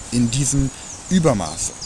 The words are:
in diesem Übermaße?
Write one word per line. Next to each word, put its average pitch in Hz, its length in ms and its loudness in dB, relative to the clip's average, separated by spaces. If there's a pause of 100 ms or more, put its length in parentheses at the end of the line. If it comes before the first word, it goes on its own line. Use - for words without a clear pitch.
(120)
in 120 180 4
diesem 135 400 0 (380)
Übermaße? 113 640 2 (140)